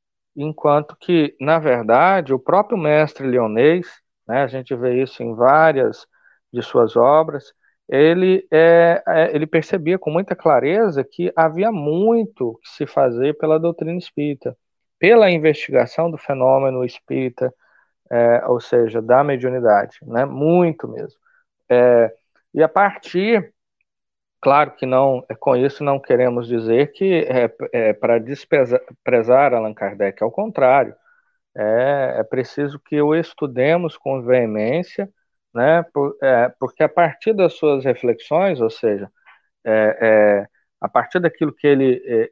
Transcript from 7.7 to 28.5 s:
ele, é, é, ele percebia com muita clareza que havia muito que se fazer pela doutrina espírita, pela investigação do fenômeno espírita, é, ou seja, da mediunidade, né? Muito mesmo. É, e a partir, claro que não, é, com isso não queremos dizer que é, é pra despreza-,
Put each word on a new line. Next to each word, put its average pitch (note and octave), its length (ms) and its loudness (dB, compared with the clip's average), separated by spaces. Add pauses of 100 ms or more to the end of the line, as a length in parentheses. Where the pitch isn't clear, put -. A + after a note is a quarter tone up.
ele, F3+ 640 2
é, E3+ 560 4
é, E3 280 0
ele D3+ 120 -4
percebia E3+ 520 -2
com D#3 120 -10
muita F3+ 240 -4
clareza D3+ 720 0
que - 320 -6
havia E3 340 0
muito F3 920 -4
que - 80 -20
se - 160 -8
fazer C3+ 520 -2
pela D#3 220 0
doutrina E3 360 -6
espírita, D3 600 -8 (420)
pela G#3 320 6
investigação D3+ 800 0
do D#3 80 -10
fenômeno C3 640 0
espírita, B2+ 720 -6 (560)
é, A#2 360 2
ou B2 140 0
seja, A2+ 420 -2
da A#2+ 200 4
mediunidade, B2+ 800 -2
né? A#2 220 -4
Muito D3+ 640 0
mesmo. A#2+ 300 -14 (500)
É, B2 440 4 (420)
e D3+ 80 2
a D#3 60 4
partir, G3 840 -2 (880)
claro C#3 320 2
que - 140 -10
não, C3 420 0
é, A2 60 -12
com B2+ 220 0
isso C3+ 280 -2
não C#3 160 -2
queremos A#2+ 480 0
dizer A#2 440 0
que F#3 360 -2
é, B2+ 240 -2 (200)
é A2+ 200 0
pra A#2 260 0
despreza-, B2+ 640 -2 (220)